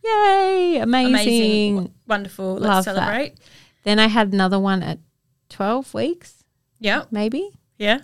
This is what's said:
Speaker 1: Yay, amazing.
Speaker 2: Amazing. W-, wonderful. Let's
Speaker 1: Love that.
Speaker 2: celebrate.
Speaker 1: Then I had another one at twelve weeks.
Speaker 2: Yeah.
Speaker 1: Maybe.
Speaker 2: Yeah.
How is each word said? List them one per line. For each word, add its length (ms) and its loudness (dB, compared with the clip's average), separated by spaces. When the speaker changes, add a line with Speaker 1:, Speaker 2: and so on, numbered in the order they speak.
Speaker 1:
Yay, 720 2
amazing. 380 2
Speaker 2:
Amazing. 640 2
W-, 160 -4
wonderful. 480 -6
Let's 120 -4
Speaker 1:
Love 180 2
that. 120 -6
Speaker 2:
celebrate. 380 -4
Speaker 1:
Then 140 2
I 100 4
had 240 2
another 280 2
one 220 0
at 160 -8
twelve 460 -6
weeks. 500 -8
Speaker 2:
Yeah. 320 -2
Speaker 1:
Maybe. 380 -4
Speaker 2:
Yeah. 260 0